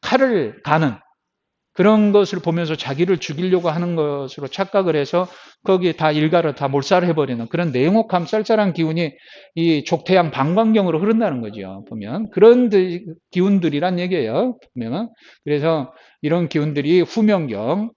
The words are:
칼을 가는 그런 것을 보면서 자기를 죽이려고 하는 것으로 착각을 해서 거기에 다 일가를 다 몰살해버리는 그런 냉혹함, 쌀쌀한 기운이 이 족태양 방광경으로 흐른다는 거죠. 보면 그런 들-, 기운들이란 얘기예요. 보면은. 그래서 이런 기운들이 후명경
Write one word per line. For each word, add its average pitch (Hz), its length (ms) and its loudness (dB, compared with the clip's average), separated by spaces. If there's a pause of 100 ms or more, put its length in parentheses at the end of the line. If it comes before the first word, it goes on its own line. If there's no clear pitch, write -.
칼을 226 600 0
가는 147 320 2 (800)
그런 208 340 4
것을 196 300 2
보면서 165 340 -2
자기를 156 440 -2
죽이려고 175 500 -2
하는 175 280 -2
것으로 143 520 -4
착각을 185 480 -2
해서 170 320 0 (340)
거기에 185 300 2
다 156 180 0
일가를 156 440 2
다 139 140 -4
몰살해버리는 143 800 0
그런 165 220 -2
냉혹함, 175 540 2
쌀쌀한 214 480 0
기운이 160 400 -2 (440)
이 165 280 2
족태양 170 460 2
방광경으로 180 680 2
흐른다는 202 420 0
거죠. 98 460 -12
보면 117 420 -8
그런 233 400 6
들-, 185 340 0 (260)
기운들이란 180 680 0
얘기예요. 180 580 -2 (180)
보면은. 135 340 -6 (360)
그래서 151 480 -2 (300)
이런 165 260 0
기운들이 151 540 0
후명경 180 960 -2